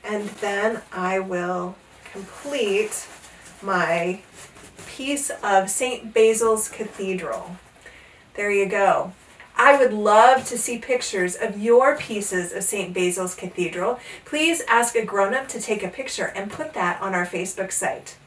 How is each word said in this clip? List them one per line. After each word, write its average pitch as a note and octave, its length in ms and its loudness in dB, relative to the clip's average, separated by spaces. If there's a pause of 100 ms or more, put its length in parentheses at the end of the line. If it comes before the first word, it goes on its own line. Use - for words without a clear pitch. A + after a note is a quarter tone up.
And G#3 260 -6
then G#3 520 -2 (100)
I F#3 260 -2
will F3+ 580 -4 (360)
complete G#3+ 960 -4 (540)
my F3+ 580 -2 (680)
piece C#4 440 -4 (120)
of G3 280 2
Saint B3 440 -4
Basil's A3 540 4
Cathedral. F#3 880 -8 (800)
There G3+ 180 -2
you G3 140 4
go. G3 480 2 (420)
I C#4 220 8
would A#3 160 4
love A3 560 6
to B3 80 -4
see A#3+ 200 -4
pictures G3 600 -2
of G#3 240 -6
your B3 340 6
pieces G3 560 -4
of F#3+ 120 -6
Saint F3+ 300 -4
Basil's F3+ 420 0
Cathedral. F3+ 640 -4 (260)
Please D#4+ 420 0
ask A#3 300 4
a A3 80 0
grown-up G#3 420 0
to A3+ 140 -10
take G3+ 220 -4
a F#3 40 -6
picture - 480 -6
and G3 160 -8
put D#4 220 -10
that F3+ 280 -2
on F#3+ 140 -4
our F3+ 100 0
Facebook F#3 460 -6
site. - 560 -6